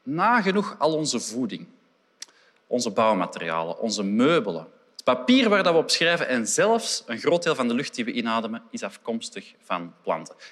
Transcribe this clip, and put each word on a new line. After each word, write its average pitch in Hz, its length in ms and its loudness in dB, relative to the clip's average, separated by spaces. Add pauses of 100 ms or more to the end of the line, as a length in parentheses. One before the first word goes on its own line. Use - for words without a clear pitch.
Nagenoeg 196 760 0
al 156 160 0
onze 147 260 -2
voeding, 107 460 -6 (1000)
onze 117 240 -2
bouwmaterialen, 87 880 0
onze 107 240 -4
meubelen, 104 640 0 (280)
het - 100 -14
papier 254 440 4
waar 202 140 4
dat 185 100 4
we 165 60 4
op 156 120 2
schrijven 170 380 2
en 120 180 0
zelfs 220 600 2
een 117 120 -6
groot 156 240 2
deel 160 120 2
van 123 140 0
de 117 60 0
lucht 135 200 -2
die 123 100 -4
we 113 80 -4
inademen 113 580 -2
is 117 120 -10
afkomstig 110 720 -8 (120)
van 87 380 -6
planten. 82 320 -4 (180)